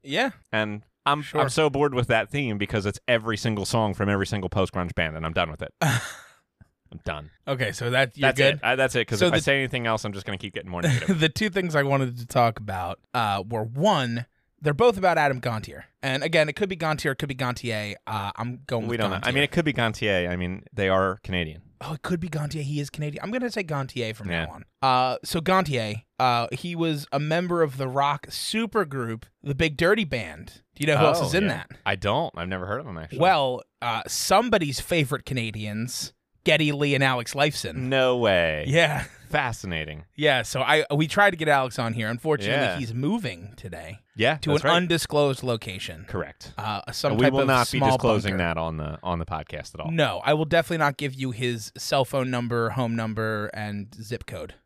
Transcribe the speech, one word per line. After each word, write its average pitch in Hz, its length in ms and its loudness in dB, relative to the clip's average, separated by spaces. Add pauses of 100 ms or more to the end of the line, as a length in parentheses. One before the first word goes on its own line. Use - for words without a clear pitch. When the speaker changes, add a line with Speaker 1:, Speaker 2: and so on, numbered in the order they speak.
Speaker 1:
Yeah. 180 280 0 (200)
Speaker 2:
And 107 320 -2 (220)
I'm, 143 180 2
Speaker 1:
Sure. 147 180 -2
Speaker 2:
I'm 135 80 2
so 156 200 4
bored 139 260 2
with 120 120 2
that 113 220 2
theme 127 280 -2
because 101 280 0
it's 101 220 -2
every 113 300 2
single 104 280 -2
song 110 300 2
from 101 140 0
every 98 180 2
single 92 220 -4
post-grunge 90 460 -2
band, 80 220 -2
and 80 80 -6
I'm 80 80 -4
done 85 180 2
with 76 100 -10
it. 78 160 -10
Speaker 1:
<laughs> - 40 -4
Speaker 2:
I'm - 1200 -6
done. 76 260 -8 (160)
Speaker 1:
Okay, 127 240 -2
so 120 180 -6
that, 123 260 0
you're 139 140 2
Speaker 2:
That's 131 80 0
Speaker 1:
good? 135 180 6
Speaker 2:
it. 143 80 -10
I, 123 120 4
that's 131 200 2
it, 117 100 2
'cause 107 140 -2
Speaker 1:
So 175 80 6
Speaker 2:
if 165 60 4
I - 40 4
Speaker 1:
the 160 40 4
Speaker 2:
say 139 160 4
anything 127 300 -2
else, 110 180 0
I'm 104 80 -4
just 98 120 -12
gonna 101 120 -6
keep 98 160 -10
getting 90 160 -10
more 87 120 -6
Speaker 1:
<laughs> - 20 -4
Speaker 2:
negative. 156 360 2
Speaker 1:
The 160 100 4
two 214 200 -2
things 175 260 -2
I 143 80 4
wanted 135 360 0
to 117 80 -10
talk 117 320 2
about, 95 400 -6 (140)
uh, 101 340 0
were, 110 160 -6
one, 127 640 0 (340)
they're 147 140 0
both 226 220 4
about 180 200 4
Adam 139 240 2
Gontier. 107 420 -6 (200)
And 135 200 -2
again, 160 260 4
it 147 60 -6
could 202 140 -2
be 185 80 -6
Gontier, 156 360 -2
it - 40 -2
could 147 120 -6
be 135 60 -6
Gontier. 113 600 -4 (100)
Uh, 101 300 -6
I'm 123 320 -8
going 113 180 -2
Speaker 2:
We 117 60 -2
Speaker 1:
with 117 80 -2
Speaker 2:
don't 104 100 0
know. 95 80 -2
I - 20 -2 (120)
Speaker 1:
Gontier. - 20 -2
Speaker 2:
mean, 139 100 4
it 143 80 0
could 165 140 2
be 147 80 0
Gontier. 104 560 2
I 90 60 -2
mean, 90 360 -4
they 98 160 0
are 95 360 2
Canadian. 85 400 -4 (180)
Speaker 1:
Oh, 147 140 -8
it - 80 -12
could 180 180 -2
be 175 80 -6
Gantier. 151 320 -4
He 143 180 -2
is 143 100 -6
Canadian. 151 340 -8
I'm 190 80 -8
gonna 247 200 -2
say 208 120 -4
Gantier 131 520 -4
from 101 140 -8
Speaker 2:
Yeah. 82 160 0
Speaker 1:
now 80 80 -10
on. - 120 -18 (160)
Uh, 127 440 4
so 170 160 -4
Gantier, 139 640 0 (160)
uh, 120 340 2
he 170 220 -8
was 160 360 -2
a 143 80 0
member 170 440 0
of 139 140 -2
the 135 120 -4
rock 143 380 0
supergroup, 143 960 -2 (180)
the 139 140 -2
Big 156 220 2
Dirty 190 280 4
Band. 98 560 -8 (140)
Do - 80 -6
you 151 40 2
know 151 100 4
who - 100 6
else 170 140 4
Speaker 2:
Oh, 143 40 2
Speaker 1:
is 127 80 0
in 190 120 4
Speaker 2:
yeah. 175 40 2
Speaker 1:
that? 95 220 -4 (140)
Speaker 2:
I 101 100 2
don't. 110 420 0
I've 87 100 -4
never 92 200 -4
heard 107 120 -2
of 160 80 -10
him, 90 100 -10
actually. 80 220 -10
Speaker 1:
Well, 143 440 4 (180)
uh, 110 260 -2
somebody's 196 720 2
favorite 147 460 0
Canadians, 110 880 -6 (320)
Geddy 151 260 4
Lee 143 240 2
and 135 80 4
Alex 127 320 0
Lifeson. 139 400 0
Speaker 2:
No 127 420 4
way. 85 500 4
Speaker 1:
Yeah. 151 360 4 (260)
Speaker 2:
Fascinating. 87 760 -4 (100)
Speaker 1:
Yeah, 139 280 2
so 131 180 -4
I, 147 320 4
we 151 140 2
tried 202 240 6
to 175 60 -8
get 156 100 0
Alex 135 320 2
on 113 140 -2
here. 113 160 -2
Unfortunately, 120 440 0 (120)
Speaker 2:
Yeah. 90 120 0
Speaker 1:
he's 110 160 -4
moving 123 600 -2
today 82 440 -12 (160)
Speaker 2:
Yeah, 127 220 2
Speaker 1:
to 151 140 -2
Speaker 2:
that's 147 120 4
Speaker 1:
an 135 60 4
Speaker 2:
right. 170 80 6
Speaker 1:
undisclosed 147 680 2
location. 95 640 -6
Speaker 2:
Correct. - 500 -8
Speaker 1:
Uh, 104 240 -6 (100)
some 123 220 -2
Speaker 2:
And 110 60 2
we 127 60 6
Speaker 1:
type 135 80 6
Speaker 2:
will 135 80 2
Speaker 1:
of 131 60 2
Speaker 2:
not 127 240 4
be 131 80 -2
Speaker 1:
small 135 120 4
Speaker 2:
disclosing 107 420 2
Speaker 1:
bunker. 92 100 0
Speaker 2:
that 82 140 0
on 80 200 -4
the, 76 260 -8
on 87 160 -2
the 82 60 -4
podcast 76 480 -10
at - 80 -16
all. 156 100 -4
Speaker 1:
No, 131 320 0
I 143 100 2
will 156 120 0
definitely 165 320 2
not 143 200 0
give 139 180 -6
you 131 160 -4
his 120 460 -4
cell 139 280 0
phone 131 260 -2
number, 120 400 -2
home 117 240 -2
number, 110 580 -4
and 104 420 -8
zip 107 320 -10
code. - 260 -12 (120)